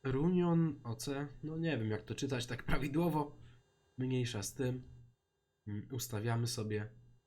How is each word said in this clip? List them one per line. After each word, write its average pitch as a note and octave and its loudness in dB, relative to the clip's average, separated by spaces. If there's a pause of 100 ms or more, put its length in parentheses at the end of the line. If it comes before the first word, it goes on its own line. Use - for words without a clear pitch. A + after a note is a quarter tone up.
Runion E3 4
O A#2 -2
C? C#3 -4 (140)
No, D#3 -6
nie D#3+ 0
wiem, A2 0
jak G#2+ 0
to - -6
czytać B2 -2
tak A#2+ -6
prawidłowo. D3 2 (640)
Mniejsza B2+ 0
z - -6
tym. B2+ -2 (840)
Mm, G#2 -4
ustawiamy A#2 0
sobie. G#2+ -2 (360)